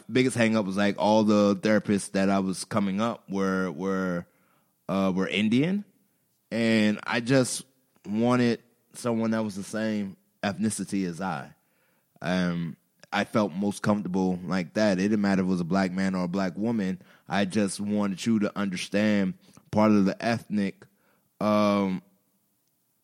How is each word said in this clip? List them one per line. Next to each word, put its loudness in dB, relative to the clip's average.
biggest 2
hang 2
up 0
was, -4
like, 2
all 4
the 4
therapists 0
that 2
I 2
was -4
coming -2
up -4
were, -2
were, -4
uh, 0
were 0
Indian, 0
and 2
I -2
just 0
wanted 2
someone -2
that 0
was -6
the -8
same -4
ethnicity -2
as -6
I. -8
Um, -2
I 0
felt 0
most -4
comfortable 0
like -4
that. 2
It 0
didn't 2
matter 2
if 0
it 0
was 0
a -4
black 0
man -2
or -2
a -4
black -2
woman. -4
I 0
just -2
wanted -2
you 2
to -2
understand 0
part 4
of 6
the -2
ethnic, -4
um, 2